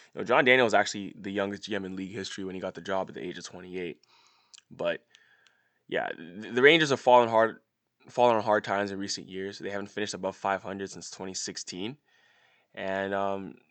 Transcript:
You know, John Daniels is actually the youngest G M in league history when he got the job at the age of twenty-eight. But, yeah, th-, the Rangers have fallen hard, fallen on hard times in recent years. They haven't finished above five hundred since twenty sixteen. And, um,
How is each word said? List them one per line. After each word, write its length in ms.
You 60
know, 60
John 180
Daniels 280
is 20
actually 440
the 140
youngest 320
G 120
M 100
in 100
league 160
history 320
when 120
he 60
got 120
the 80
job 260
at 80
the 100
age 120
of 80
twenty-eight. 560
But, 320
yeah, 220
th-, 440
the 80
Rangers 280
have 100
fallen 300
hard, 300
fallen 280
on 80
hard 200
times 280
in 80
recent 280
years. 300
They 140
haven't 180
finished 240
above 220
five 260
hundred 300
since 180
twenty 240
sixteen. 640
And, 380
um, 420